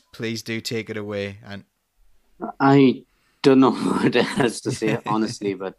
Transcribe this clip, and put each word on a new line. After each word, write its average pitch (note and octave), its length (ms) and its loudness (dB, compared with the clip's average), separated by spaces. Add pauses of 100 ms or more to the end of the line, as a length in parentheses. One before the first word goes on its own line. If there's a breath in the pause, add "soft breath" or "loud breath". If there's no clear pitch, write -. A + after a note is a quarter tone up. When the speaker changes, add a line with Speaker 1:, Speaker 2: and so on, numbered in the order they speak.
(140)
Speaker 1:
please A2+ 280 -8
do A2+ 200 -6
take A2 280 -8
it A2 60 -10
away. G2+ 500 -8
And G2+ 200 -16 (920)
Speaker 2:
I C#3 440 4 (400)
don't C3+ 160 6
know B2+ 120 6
<laughs> - 0 -
what - 440 -2
else A#2+ 460 0
to G#2+ 100 -4
say, A2 300 -2
Speaker 1:
<laughs> - 40 -20
Speaker 2:
honestly, G#2+ 480 -4
but F#2 260 -10